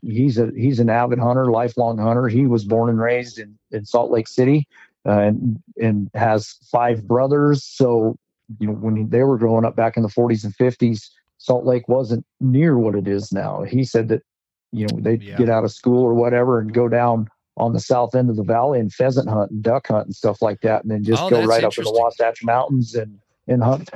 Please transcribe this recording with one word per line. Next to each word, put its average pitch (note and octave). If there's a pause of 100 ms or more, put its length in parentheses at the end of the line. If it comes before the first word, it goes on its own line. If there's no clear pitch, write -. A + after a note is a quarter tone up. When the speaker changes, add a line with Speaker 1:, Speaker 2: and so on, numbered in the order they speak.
Speaker 1:
he's A#2
a, A2+
he's B2
an A#2
avid A#2+
hunter, B2
lifelong A#2
hunter. A#2
He A#2+
was A#2+
born A2+
and A2+
raised A#2+
in, G#2+ (140)
in G#2+
Salt A#2+
Lake A2+
City, C#3 (360)
uh, G#2
and, A2 (220)
and G#2
has A2 (120)
five A#2
brothers. C#3
So, A#2 (400)
you G#2+
know, G#2+
when G#2+
they A#2
were C3+
growing A2+
up -
back A2+
in A#2
the G#2
forties A#2
and G2+
fifties, B2 (300)
Salt -
Lake B2
wasn't A#2+ (160)
near C3+
what A2
it G2
is G2+
now. G2
He B2
said A2+
that, A2 (500)
you A2
know, G#2+
they'd A2
Speaker 2:
Yeah. G2+
Speaker 1:
get A#2
out A2
of G#2+
school B2
or A#2
whatever A#2+
and G#2+
go A#2+
down A#2 (300)
on A#2
the A#2
south A#2+
end B2+
of A2
the G#2+
valley A#2+
and G#2
pheasant B2+
hunt G#2+
and G#2+
duck A#2
hunt G#2+
and G2
stuff G#2
like G#2+
that, A2
and A2
then G#2
just A2+
Speaker 2:
Oh, F#3
Speaker 1:
go A#2+
Speaker 2:
that's A2
Speaker 1:
right A#2
up G#2
in A2+
the G#2+
Speaker 2:
interesting. A2+
Speaker 1:
Wasatch A#2
Mountains A#2+
and, G#2+ (280)
and B2
hunt, C3+